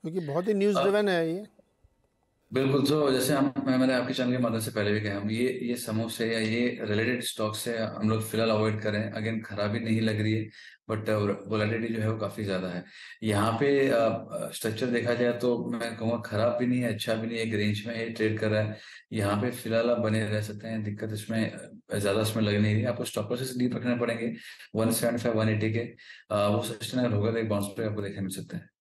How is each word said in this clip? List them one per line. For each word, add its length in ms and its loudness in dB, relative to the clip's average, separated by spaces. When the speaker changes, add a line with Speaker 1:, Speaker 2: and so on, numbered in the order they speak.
Speaker 1:
क्योंकि 180 -4
बहुत 280 -2
ही 60 2
न्यूज़ 240 2
Speaker 2:
अ, 40 2
Speaker 1:
ड्रिवन 260 2
है 240 2
ये? 140 -6
Speaker 2:
बिल्कुल, 340 2
तो 260 4
जैसे 200 2
हम, 200 2
मैं, 120 4
मैंने 160 4
आपके 200 0
चैनल 180 0
के 60 2
माध्यम 220 2
से 100 -4
पहले 220 0
भी 80 2
कहा, 160 -2
हम 140 -2
ये, 320 0
ये 140 -2
समूह 320 -2
से 240 -2
या 60 0
ये 440 0
रिलेटेड 400 0
स्टॉक 340 -4
से 220 -4
हम 320 0
लोग 120 2
फिलहाल 280 0
अवॉइड 320 2
करें। 300 -2
Again, 380 -4
खराबी 300 -2
नहीं 200 2
लग 200 0
रही 120 2
है, 180 -2
but, 180 -2
अ, 80 2
वोलेटिलिटी 460 0
जो 80 -2
है 80 2
वो 80 -2
काफी 260 -4
ज्यादा 240 -2
है। 160 -6
यहाँ 300 2
पे, 360 4
अ, 400 2
स्ट्रक्चर 320 -2
देखा 280 0
जाए 180 2
तो 380 0
मैं 260 -6
कहूँगा 200 0
खराब 420 0
भी 80 0
नहीं 140 2
है, 140 0
अच्छा 200 -2
भी 120 -2
नहीं 120 -4
है, 60 -2
एक 100 -2
रेंज 320 0
में 100 -6
ये 140 -4
ट्रेड 280 0
कर 100 0
रहा 140 4
है। 140 -2
यहाँ 300 2
पे 80 2
फिलहाल 400 2
आप 80 4
बने 280 2
रह 140 0
सकते 280 -8
हैं, 140 -4
दिक्कत 300 -4
इसमें, 400 -2
अ, 460 -8
ज्यादा 220 2
इसमें 220 2
लग 120 4
नहीं 200 4
रही। 100 4
आपको 200 -2
स्टॉप 260 -4
लॉसेस 280 -4
डीप 160 2
रखने 220 0
पड़ेंगे 380 -2
वन 160 4
सेवन 260 0
फ़ाइव, 220 2
वन 100 4
एटी 240 2
के, 60 0
अ, 680 -2
वो 140 2
सस्टेन 380 -4
अगर 140 2
होगा 160 2
तो 80 0
एक 100 0
बाउंस 160 0
बैक 240 -4
आपको 140 -4
देखने 180 -8
मिल 100 -2
सकता 260 -10
है। 240 -12